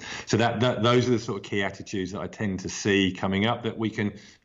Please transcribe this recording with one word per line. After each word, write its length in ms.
so 120
that, 240
that, 220
those 260
are 20
the 80
sort 260
of 60
key 120
attitudes 500
that 80
I 60
tend 340
to 80
see 440
coming 320
up 200
that 120
we 140
can, 220